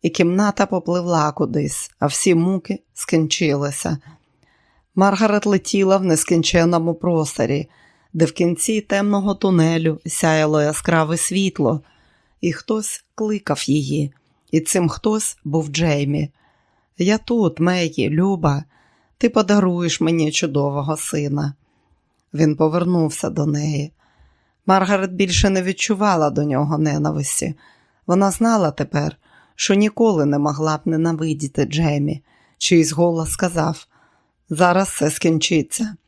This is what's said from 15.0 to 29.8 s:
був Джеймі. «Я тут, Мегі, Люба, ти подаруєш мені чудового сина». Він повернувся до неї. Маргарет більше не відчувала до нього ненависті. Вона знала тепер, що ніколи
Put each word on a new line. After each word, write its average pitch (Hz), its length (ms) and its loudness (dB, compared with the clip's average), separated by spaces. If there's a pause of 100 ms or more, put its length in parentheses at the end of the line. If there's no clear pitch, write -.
був 151 240 -2
Джеймі. 147 600 -2 (680)
«Я 202 200 2
тут, 214 420 0
Мегі, 165 500 0
Люба, 156 540 0 (540)
ти 233 100 2
подаруєш 185 720 2
мені 160 320 2
чудового 143 640 -2
сина». 147 580 -4 (800)
Він 151 220 2
повернувся 165 720 0
до 147 160 -2
неї. 147 460 -4 (760)
Маргарет 190 460 2
більше 190 380 2
не 190 120 2
відчувала 185 680 0
до 147 140 -2
нього 147 340 -2
ненависті. 151 760 -2 (520)
Вона 196 240 2
знала 214 400 0
тепер, 147 460 -4 (380)
що - 200 0
ніколи 208 520 2